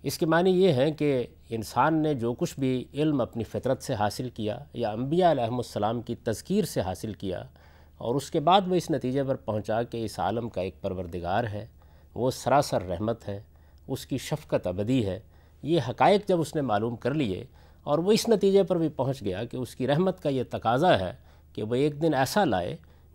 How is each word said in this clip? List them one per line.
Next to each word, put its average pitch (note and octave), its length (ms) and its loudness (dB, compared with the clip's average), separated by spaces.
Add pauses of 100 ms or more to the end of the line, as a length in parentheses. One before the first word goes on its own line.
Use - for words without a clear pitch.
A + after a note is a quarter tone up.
इसके C#3 240 -2
मानी F3 240 4
ये F3+ 200 6
हैं C#3 220 4
कि D3 140 0 (440)
इंसान B2 460 2
ने D3+ 180 2
जो A#2 200 0
कुछ - 240 -4
भी C3+ 100 0 (260)
इल्म D3 260 2
अपनी A2 240 -4
फ़ितरत B2 360 -2
से C#3 140 -6
हासिल G#2+ 360 -2
किया G#2 260 -4 (180)
या A2+ 160 -2
अम्बिया D3 400 2
अलैहिमुस्सलाम A#2 720 -2
की A#2 160 -8
तज़कीर F3+ 480 -2
से - 160 -4
हासिल F#2+ 340 -6
किया F#2 240 -6 (600)
और A#2 140 -2
उसके D3 260 -2
बाद F3+ 260 4
वो F3+ 80 0
इस E3 160 0
नतीजे C3 320 -2
पर C3 140 -2
पहुँचा A2 460 -2
कि A#2 200 -6
इस G#2 180 -6
आलम A2 280 -2
का F#2 120 -6
एक F#2 220 -6
परवरदिगार F#2 640 -4
है, G#2 240 -8 (460)
वो B2 160 -2
सरासर C3 520 2
रहमत F#2+ 400 -4
है, G2+ 200 -10 (440)
उसकी C3+ 320 -6
शफ़क़त - 480 -4
अबदी G#2 340 0
है, F#2+ 200 -4 (420)
ये D#3 180 2
हक़ाइक़ C#3+ 440 4
जब F3+ 140 2
उसने D3+ 240 -2
मालूम A#2 340 0
कर B2 180 -2
लिए G#2+ 320 -2 (380)
और D3 140 0
वो F#3 120 2
इस A3+ 180 2
नतीजे G3 340 6
पर F3+ 140 0
भी D#3+ 140 2
पहुँच C3+ 320 -2
गया G2 220 -4
कि B2+ 140 -10
उसकी B2 260 -6
रहमत F3+ 340 2
का D3+ 120 -2
ये B2+ 140 0
तकाज़ा B2+ 500 4
है F#2 220 -2 (380)
कि A2 80 -6
वो A2+ 140 -2
एक C#3+ 220 0
दिन D#3 160 2
ऐसा C#3 300 2
लाए F#2 320 0 (380)